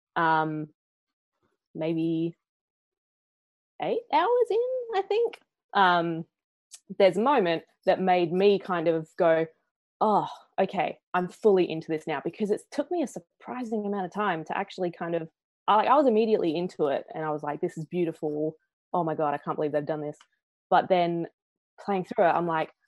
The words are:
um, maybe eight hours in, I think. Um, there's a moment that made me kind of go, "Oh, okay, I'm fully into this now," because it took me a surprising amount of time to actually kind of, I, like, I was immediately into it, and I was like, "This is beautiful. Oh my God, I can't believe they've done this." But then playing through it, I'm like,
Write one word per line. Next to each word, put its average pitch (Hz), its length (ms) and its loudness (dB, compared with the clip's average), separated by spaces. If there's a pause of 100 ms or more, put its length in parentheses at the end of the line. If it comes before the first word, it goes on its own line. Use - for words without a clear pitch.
(160)
um, 156 540 0 (1040)
maybe 165 600 -2 (1500)
eight 185 200 -4 (100)
hours 440 400 2
in, 392 60 0 (380)
I 381 120 -2
think. 453 320 -2 (340)
Um, 170 520 2 (720)
there's 190 200 6
a 208 40 0
moment 214 420 2 (220)
that - 160 2
made 180 320 2
me 196 260 4
kind 175 300 -2
of 160 180 0 (100)
go, 165 280 4 (560)
"Oh, 196 260 2 (320)
okay, 190 400 -2 (140)
I'm 180 160 0
fully 185 400 2
into 160 200 -6
this 160 180 -4
now," 147 160 -4
because 196 280 -4
it - 100 -4 (100)
took 285 200 -4
me 349 120 -2
a 233 40 -6
surprising 226 800 -10
amount 202 200 -4
of 175 80 -10
time 185 320 -2
to 175 120 -6
actually 185 340 -6
kind 170 240 -6
of, 165 140 -4 (380)
I, 196 100 4
like, 214 100 2
I 247 80 6
was 285 120 4
immediately 214 480 2
into 175 320 -2
it, 135 180 -2 (100)
and 156 100 -8
I 151 60 -4
was 147 120 -6
like, 147 180 -8
"This 175 160 -4
is 160 80 -8
beautiful. 156 680 -4 (380)
Oh 175 100 0
my 156 120 -2
God, 147 180 0
I 143 40 -4
can't 160 180 -6
believe 151 160 -2
they've 147 140 -2
done 151 160 -6
this." 151 160 -10 (520)
But - 200 4
then 170 380 2 (520)
playing 190 260 -4
through - 200 0
it, 165 60 6
I'm 170 160 0
like, 160 240 -2 (160)